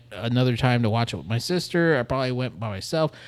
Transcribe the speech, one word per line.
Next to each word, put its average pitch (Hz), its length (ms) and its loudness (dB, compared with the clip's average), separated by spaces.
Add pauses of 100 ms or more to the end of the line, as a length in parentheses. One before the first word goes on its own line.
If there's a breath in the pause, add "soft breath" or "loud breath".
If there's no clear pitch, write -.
(120)
another 120 460 2
time 123 240 2
to 110 80 2
watch 113 240 0
it - 20 -4
with 76 100 -10
my 110 120 0
sister. 170 600 2
I 120 40 0
probably 127 300 -2
went 123 280 -4
by 113 80 -4
myself. 151 440 -2 (160 loud breath)